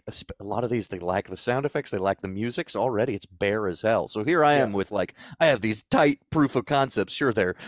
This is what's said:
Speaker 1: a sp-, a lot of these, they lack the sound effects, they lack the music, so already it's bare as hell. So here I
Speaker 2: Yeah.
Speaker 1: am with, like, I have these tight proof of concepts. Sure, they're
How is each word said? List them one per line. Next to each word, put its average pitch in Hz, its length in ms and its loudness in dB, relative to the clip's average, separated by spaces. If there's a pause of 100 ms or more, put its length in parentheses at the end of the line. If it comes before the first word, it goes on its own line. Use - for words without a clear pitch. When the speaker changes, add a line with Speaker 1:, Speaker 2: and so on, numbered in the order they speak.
Speaker 1:
a - 80 -10
sp-, - 240 -10
a 98 60 -14
lot 104 180 -2
of 120 80 -4
these, 113 180 -2
they 95 100 -8
lack 90 300 -2
the 92 80 -8
sound 127 280 -2
effects, 147 260 -4
they 104 80 -4
lack 95 220 0
the 95 80 -8
music, 117 400 -6
so 98 120 -4
already 120 340 0
it's 98 100 -10
bare 101 420 -2
as 90 160 -4
hell. 107 240 2
So 107 160 -4
here 156 220 2
I 147 80 6
Speaker 2:
Yeah. - 20 4
Speaker 1:
am 120 180 2
with, 98 180 -2
like, 95 240 -4 (240)
I 165 80 6
have 127 140 4
these 110 220 -2
tight 147 380 4 (100)
proof 147 240 2
of 127 100 2
concepts. 135 480 0
Sure, 135 200 0
they're 98 220 2 (120)